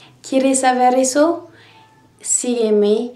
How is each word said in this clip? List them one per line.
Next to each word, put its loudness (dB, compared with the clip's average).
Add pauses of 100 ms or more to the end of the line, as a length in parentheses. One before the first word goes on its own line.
(280)
¿Quieres 0
saber 2
eso? 0 (760)
Sígueme -2